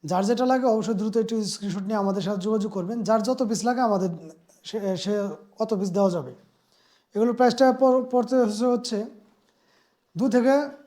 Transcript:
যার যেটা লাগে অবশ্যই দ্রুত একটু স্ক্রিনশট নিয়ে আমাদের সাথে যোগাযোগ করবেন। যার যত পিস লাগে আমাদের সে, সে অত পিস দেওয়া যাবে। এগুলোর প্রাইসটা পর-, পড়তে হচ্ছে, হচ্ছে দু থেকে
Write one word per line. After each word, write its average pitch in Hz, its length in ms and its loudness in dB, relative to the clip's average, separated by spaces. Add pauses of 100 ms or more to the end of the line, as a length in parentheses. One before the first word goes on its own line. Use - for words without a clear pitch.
যার 180 200 0
যেটা 240 220 0
লাগে 262 200 2
অবশ্যই 220 280 0
দ্রুত 214 220 -2
একটু 226 280 -2
স্ক্রিনশট 196 380 -6
নিয়ে 214 140 -4
আমাদের 196 260 -2
সাথে 190 180 -4
যোগাযোগ 214 320 -2
করবেন। 202 300 -6
যার 214 200 2
যত 254 200 0
পিস 208 220 -2
লাগে 247 160 0
আমাদের 196 300 2 (540)
সে, 196 320 -4
সে 208 240 -2 (380)
অত 220 160 -2
পিস 190 160 -2
দেওয়া 190 200 2
যাবে। 135 240 -6 (800)
এগুলোর 233 220 2
প্রাইসটা 254 360 4
পর-, 254 320 4
পড়তে 247 320 0
হচ্ছে, 226 300 2
হচ্ছে 240 380 -2 (1120)
দু 247 100 0
থেকে 269 420 2 (160)